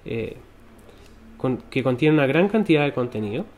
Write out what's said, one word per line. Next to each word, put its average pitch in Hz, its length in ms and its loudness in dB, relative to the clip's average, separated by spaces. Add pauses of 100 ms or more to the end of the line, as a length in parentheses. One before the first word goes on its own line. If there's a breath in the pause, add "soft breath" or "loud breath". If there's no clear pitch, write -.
eh, 113 320 -8 (1000 loud breath)
con, 131 200 -4 (120)
que 131 120 -2
contiene 131 320 2
una 147 120 4
gran 160 220 2
cantidad 165 360 2
de 139 80 -2
contenido. 120 540 -4 (120)